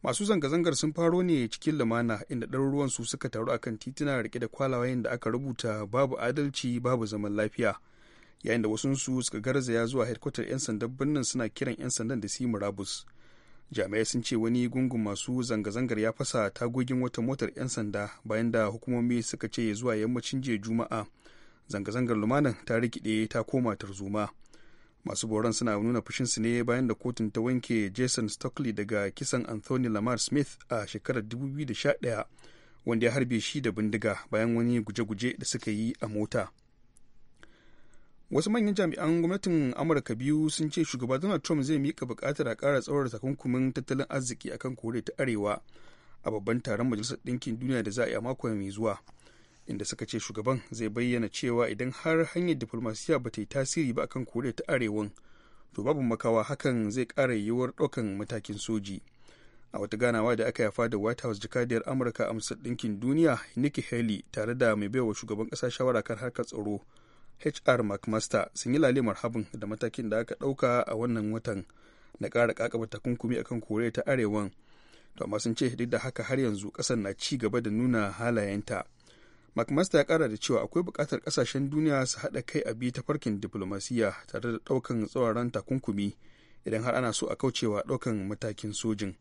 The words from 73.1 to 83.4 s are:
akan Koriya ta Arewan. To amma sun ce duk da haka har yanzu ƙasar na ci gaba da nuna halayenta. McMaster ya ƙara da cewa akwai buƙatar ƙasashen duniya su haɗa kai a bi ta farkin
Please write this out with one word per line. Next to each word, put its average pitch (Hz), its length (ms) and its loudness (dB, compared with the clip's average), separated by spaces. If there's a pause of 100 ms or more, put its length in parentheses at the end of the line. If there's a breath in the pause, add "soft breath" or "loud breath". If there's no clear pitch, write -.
akan 117 200 -4
Koriya 110 320 0
ta - 140 -2
Arewan. 107 460 0 (640 soft breath)
To - 80 -4
amma 104 160 -2
sun 113 160 0
ce 123 180 0
duk 120 160 -4
da 117 80 2
haka 123 240 -6
har 131 160 0
yanzu 104 320 0
ƙasar - 280 -2
na 98 160 -2
ci - 240 -4
gaba 117 220 2
da 117 100 -2
nuna 110 420 2
halayenta. 104 720 -2 (720 soft breath)
McMaster 147 420 2
ya 139 60 6
ƙara 160 240 4
da 107 80 -2
cewa - 260 2
akwai 170 220 -2
buƙatar 147 380 -4
ƙasashen 139 480 0
duniya 147 360 2
su - 140 -4
haɗa 135 260 -4
kai - 160 -2
a 113 120 -2
bi 123 180 -2
ta 135 100 -6
farkin 113 380 0